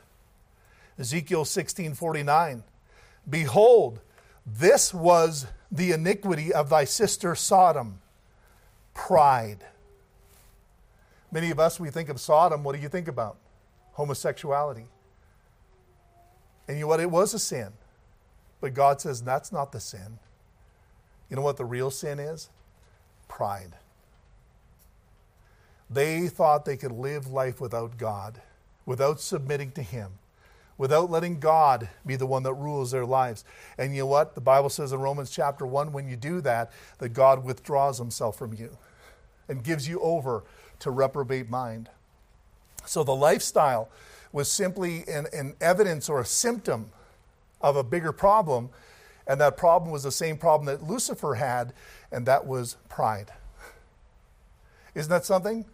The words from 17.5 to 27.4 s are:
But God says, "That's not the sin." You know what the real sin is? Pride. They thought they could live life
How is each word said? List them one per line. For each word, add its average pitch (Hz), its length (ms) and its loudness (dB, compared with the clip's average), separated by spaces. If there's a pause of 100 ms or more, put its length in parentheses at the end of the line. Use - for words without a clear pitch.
But 135 140 -6
God 139 280 4
says, 131 200 -6
"That's 127 300 -6
not 143 200 -6
the 113 80 -12
sin." 107 400 -16 (1120)
You - 60 -10
know 139 80 -4
what 143 140 0
the 127 80 -6
real 127 260 -4
sin 143 260 -8
is? 151 320 -12 (800)
Pride. 98 480 -8 (2250)
They 160 380 0
thought 151 380 2
they 143 100 -4
could 127 160 -8
live 135 360 -8
life 131 340 -4